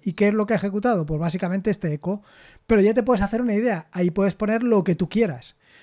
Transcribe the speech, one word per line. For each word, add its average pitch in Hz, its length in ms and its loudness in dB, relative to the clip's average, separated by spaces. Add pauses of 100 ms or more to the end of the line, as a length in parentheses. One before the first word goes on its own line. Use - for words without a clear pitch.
¿Y 180 100 -4
qué 202 140 2
es 208 60 2
lo 214 120 0
que 226 80 -2
ha 202 40 2
ejecutado? 202 480 -2
Pues 151 140 -4
básicamente 185 520 -2
este 165 220 -4
eco. 185 280 -6 (460)
Pero 214 140 4
ya 208 120 4
te 226 100 0
puedes 220 180 2
hacer 226 200 -2
una 233 140 0
idea. 214 360 -2
Ahí 180 200 0
puedes 196 240 0
poner 220 280 -2
lo 220 200 4
que 170 120 0
tú 165 140 -2
quieras. 190 460 -2 (280)